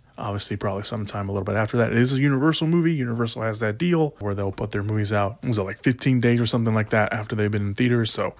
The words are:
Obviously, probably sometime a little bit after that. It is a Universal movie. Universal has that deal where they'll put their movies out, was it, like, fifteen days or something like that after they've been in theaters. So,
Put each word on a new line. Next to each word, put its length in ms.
Obviously, 380
probably 280
sometime 460
a 20
little 140
bit 100
after 220
that. 140
It 60
is 160
a 80
Universal 460
movie. 260
Universal 480
has 200
that 180
deal 400
where 160
they'll 160
put 180
their 140
movies 280
out, 320
was 140
it, 60
like, 160
fifteen 400
days 200
or 60
something 300
like 140
that 240
after 220
they've 140
been 180
in 60
theaters. 380
So, 280